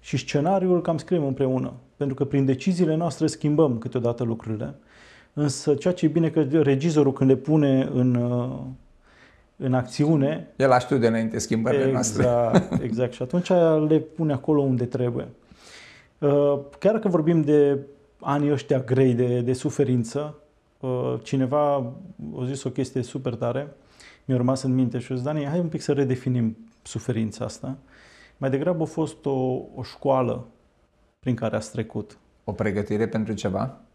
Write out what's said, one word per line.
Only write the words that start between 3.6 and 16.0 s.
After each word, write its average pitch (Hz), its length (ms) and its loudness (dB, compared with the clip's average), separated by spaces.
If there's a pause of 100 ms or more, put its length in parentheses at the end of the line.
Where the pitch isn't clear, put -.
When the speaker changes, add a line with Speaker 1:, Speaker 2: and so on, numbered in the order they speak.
Speaker 1:
câteodată 120 440 -2
lucrurile. 113 520 -6 (580)
Însă 147 420 0
ceea 175 200 0
ce 180 100 -4
e 160 40 6
bine 160 220 2
că 160 120 2 (200)
regizorul, 139 500 4
când 131 180 4
le 131 60 8
pune 135 560 2
în, 127 220 2
uh, 123 440 -2 (1040)
în 131 120 0
acțiune, 147 840 0
Speaker 2:
El 131 160 4
a 127 60 6
știut 127 220 0
de 117 60 4
înainte 113 320 0
schimbările 127 540 0
noastre. 123 300 0
Speaker 1:
Exact, 120 600 2
Speaker 2:
<laughs> - 0 -
Speaker 1:
exact. 120 300 -2
Și - 100 -8
atunci 175 260 -2 (400)
le 156 100 4
pune 156 340 -2
acolo 143 280 0
unde 127 240 0
trebuie. 120 440 -4 (920)